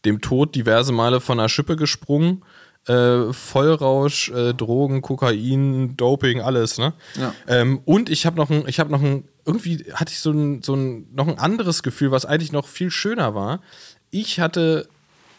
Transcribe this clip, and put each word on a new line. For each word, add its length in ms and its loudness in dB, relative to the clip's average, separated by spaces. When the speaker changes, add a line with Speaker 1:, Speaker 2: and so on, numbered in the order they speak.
Speaker 1:
dem 160 2
Tod 340 0
diverse 380 2
Male 280 2
von 180 0
der 100 2
Schippe 280 -2
gesprungen, 680 0
äh, 460 4
Vollrausch, 960 2
äh, 240 0
Drogen, 480 0
Kokain, 960 0
Doping, 460 0
alles, 360 0
ne? 140 -2
Speaker 2:
Ja. 160 -4
Speaker 1:
Ähm, 380 2
und 240 4
ich 160 0
hab 100 0
noch 140 0
ein, 180 2
ich 100 -4
hab 120 0
noch 120 0
ein, 220 0
irgendwie 400 -4
hatte 180 -4
ich 80 -10
so 100 0
ein, 320 0
so 120 -2
ein, 400 -4
noch 120 0
ein 120 -4
anderes 440 0
Gefühl, 280 0
was 160 0
eigentlich 260 -2
noch 160 -4
viel 220 -6
schöner 440 -2
war. 260 -4
Ich 300 -6
hatte 480 0